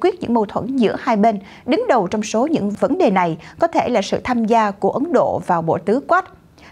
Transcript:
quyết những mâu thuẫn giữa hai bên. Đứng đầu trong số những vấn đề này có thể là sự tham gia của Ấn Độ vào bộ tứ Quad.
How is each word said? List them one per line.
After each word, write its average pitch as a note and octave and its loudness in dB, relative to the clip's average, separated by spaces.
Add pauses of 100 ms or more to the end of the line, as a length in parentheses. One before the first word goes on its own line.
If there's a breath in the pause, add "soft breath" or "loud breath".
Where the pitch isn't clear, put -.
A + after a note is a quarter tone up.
quyết C#4 0
những A#3 -2
mâu A3 2
thuẫn B3+ -6
giữa A3 2
hai A#3+ 0
bên. G#3 2 (260 loud breath)
Đứng G#4 0
đầu A#3 2
trong G#3+ -4
số A3 -2
những G#3 -2
vấn G#3 -2
đề D#4 4
này F3 0 (220 loud breath)
có E4+ 2
thể E4 0
là A#3 0
sự - -4
tham A#3+ -2
gia G#3+ 2
của G3 -2
Ấn D#4 -2
Độ C3 2
vào E3+ -2
bộ E3 0
tứ A3+ 0
Quad. F4 0 (480 loud breath)